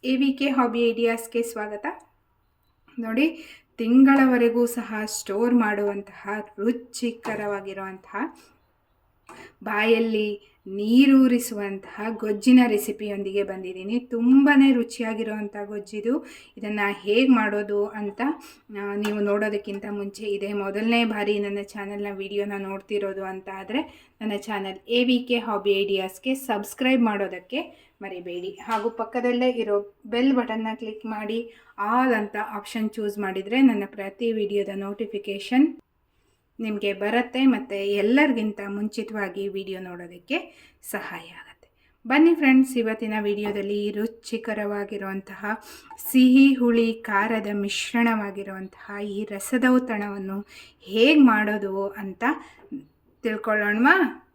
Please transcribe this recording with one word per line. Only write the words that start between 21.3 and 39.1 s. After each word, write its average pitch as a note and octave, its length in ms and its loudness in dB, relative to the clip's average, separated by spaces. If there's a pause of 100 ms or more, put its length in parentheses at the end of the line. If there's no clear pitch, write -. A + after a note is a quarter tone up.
ನನ್ನ G3+ 240 -4
ಚಾನೆಲ್ನ G3+ 500 -10
ವಿಡಿಯೋನ G3+ 460 -6
ನೋಡ್ತಿರೋದು G3 680 -6
ಅಂತ F#3+ 300 -10
ಆದ್ರೆ, A3 560 -8 (100)
ನನ್ನ G#3+ 160 -4
ಚಾನೆಲ್ G3 420 -8 (100)
ಎ A#3+ 160 2
ವಿ B3 140 2
ಕೆ A#3+ 200 -2
ಹಾಬಿ G3+ 340 -2
ಐಡಿಯಾಸ್‌ಗೆ G3 640 -2
ಸಬ್ಸ್ಕ್ರೈಬ್ B3+ 680 0
ಮಾಡೋದಕ್ಕೆ G3+ 880 -4 (100)
ಮರಿಬೇಡಿ. F3+ 480 -10
ಹಾಗೂ A3 400 -4
ಪಕ್ಕದಲ್ಲೇ A#3+ 600 -2
ಇರೋ G#3 440 -2 (120)
ಬೆಲ್ B3 280 2
ಬಟನ್ನ A3+ 400 -2
ಕ್ಲಿಕ್ G#3+ 320 -12
ಮಾಡಿ, A3 480 -8 (240)
ಆಲ್ A#3+ 360 2
ಅಂತ G#3 300 -4
ಆಪ್ಷನ್ G#3+ 460 -6
ಚೂಸ್ G#3 280 -6
ಮಾಡಿದ್ರೆ, G3+ 440 0
ನನ್ನ A3 240 6
ಪ್ರತಿ G3+ 460 -6
ವಿಡಿಯೋದ G3+ 420 -2
ನೋಟಿಫಿಕೇಶನ್ G3+ 1040 -2 (840)
ನಿಮ್ಗೆ G#3 320 -4
ಬರುತ್ತೆ. A#3+ 540 0
ಮತ್ತೆ G3+ 400 0
ಎಲ್ಲರಿಗಿಂತ G#3+ 840 2
ಮುಂಚಿತವಾಗಿ G3+ 800 -6